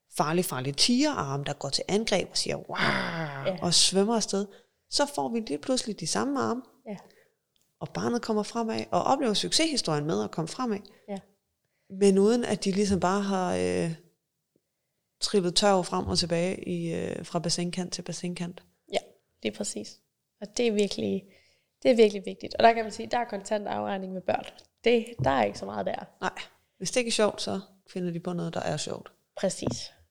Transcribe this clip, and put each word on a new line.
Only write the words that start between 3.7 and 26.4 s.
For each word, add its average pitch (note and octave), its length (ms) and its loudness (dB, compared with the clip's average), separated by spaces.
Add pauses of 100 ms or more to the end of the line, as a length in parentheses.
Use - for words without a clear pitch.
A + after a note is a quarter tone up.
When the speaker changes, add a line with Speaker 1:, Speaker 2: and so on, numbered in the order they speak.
Speaker 1:
svømmer G3+ 420 4
afsted," G3+ 320 -2 (420)
så C#4+ 160 2 (100)
får C#4 140 -2
vi A#3 100 -2
lige B3 180 -6
pludselig B3+ 420 -2
de E3 80 -6
samme B3 320 0
arme. A#3 220 -2 (260)
Speaker 2:
Ja. G#3 80 -8 (840)
Speaker 1:
Og - 140 -8
barnet A#3 280 -2
kommer G#3 220 -2
fremad A3+ 480 -4
og F3 120 2
oplever C4+ 300 2
succeshistorien F#3 720 0
med G3 180 0
at G3+ 80 -6
komme E3 160 -4
fremad. A3+ 320 -4 (300)
Speaker 2:
Ja. G3 80 -6 (720)
Speaker 1:
Men G3 280 6
uden A#3 280 6
at - 200 -2
de G3 60 2
ligesom G3 280 2
bare F#3 220 2
har, F#3 340 0
øh, E3+ 360 2 (1300)
trillet F3 340 2
tørv G3 280 6
frem F#3 240 -2
og F#3 100 0
tilbage E3+ 500 0
i, E3+ 260 -2
øh, - 320 -4
fra - 140 -2
bassinkant F3 540 -2
til - 80 -6
bassinkant. F3 640 -8 (300)
Speaker 2:
Ja, - 40 2 (460)
det G#3+ 100 -2
er - 40 -16
præcis. - 420 -8 (420)
Og G#3 60 -12 (100)
det A#3+ 100 2
er A3+ 40 2
virkelig, G3+ 520 0 (600)
det C4 80 8
er A#3+ 40 8
virkelig G#3 300 6
vigtigt. - 300 -10
Og - 80 2
der A#3 100 10
kan A3+ 120 -2
man G#3 60 -10
sige, A3+ 200 -10
der B3 60 0
er A#3+ 80 0
kontant G#3 420 -6
afregning G3 460 -4
med F#3 80 -8
børn. - 240 -2 (380)
Det, A#3 220 4 (180)
der - 60 4
er B3+ 140 4
ikke G3+ 160 0
så G3 60 -10
meget G3+ 200 -4
der. - 200 -4 (160)
Speaker 1:
Nej. F#3 120 -2 (440)